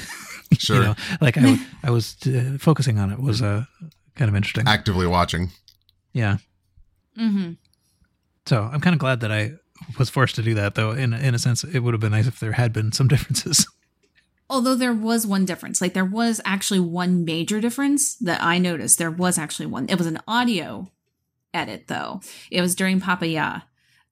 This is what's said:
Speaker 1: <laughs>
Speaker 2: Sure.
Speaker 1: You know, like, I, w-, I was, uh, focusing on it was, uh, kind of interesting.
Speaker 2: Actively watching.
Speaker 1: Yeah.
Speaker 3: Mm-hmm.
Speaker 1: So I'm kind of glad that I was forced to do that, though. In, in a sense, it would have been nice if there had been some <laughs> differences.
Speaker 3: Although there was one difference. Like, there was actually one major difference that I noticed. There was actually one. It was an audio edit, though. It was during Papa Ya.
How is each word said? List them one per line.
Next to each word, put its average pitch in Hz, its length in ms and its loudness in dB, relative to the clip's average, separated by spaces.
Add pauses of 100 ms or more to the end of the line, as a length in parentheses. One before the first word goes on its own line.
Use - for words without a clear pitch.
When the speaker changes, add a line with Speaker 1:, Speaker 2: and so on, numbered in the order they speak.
(200)
Speaker 1:
<laughs> - 40 -16 (340)
Speaker 2:
Sure. - 180 2
Speaker 1:
You 98 60 6
know, 104 120 2 (260)
like, 135 160 4
I, 143 60 4
w-, 131 180 8 (240)
I 143 60 0
was, 117 260 0 (100)
uh, 131 320 0
focusing 135 400 4
on 98 140 0
it 107 80 -8
was, 123 220 0
uh, 104 240 0 (500)
kind 110 140 2
of 101 40 2
interesting. 101 320 0
Speaker 2:
Actively 101 400 2
watching. 87 440 2 (640)
Speaker 1:
Yeah. 107 240 0 (800)
Speaker 3:
Mm-hmm. 202 340 0 (920)
Speaker 1:
So 110 160 2 (100)
I'm 147 80 -4
kind 175 140 4
of 151 40 2
glad 131 220 0
that 113 100 -2
I 107 220 -2 (460)
was 127 100 0
forced - 280 0
to 120 60 -2
do 113 120 0
that, 101 200 0
though. 110 180 0
In, 123 200 -2
in 127 220 0
a 120 40 0
sense, 120 260 0
it 143 160 -4
would 120 120 0
have 110 80 -2
been 110 120 0
nice 110 140 2
if 123 140 -4
there 110 120 -4
had 120 200 2
been 110 200 -2
some 131 160 4
<laughs> - 0 -
differences. - 580 0 (840)
Speaker 3:
Although 262 260 2
there 247 200 0
was 226 320 0
one 196 180 2
difference. - 380 -4
Like, 185 100 0
there 190 120 0
was 220 420 0
actually 196 340 0
one 175 460 0
major 165 340 -2
difference 277 560 0
that 175 260 -2
I 170 140 2
noticed. 170 400 0
There 170 140 -2
was 180 260 0
actually 156 300 -6
one. 135 240 -6
It 185 80 2
was 175 80 -2
an 160 200 -4
audio 196 640 -2 (600)
edit, - 360 -8
though. 73 340 -6 (280)
It 180 120 0
was 180 120 0
during 190 260 0
Papa 180 280 -2
Ya. 156 320 -4 (520)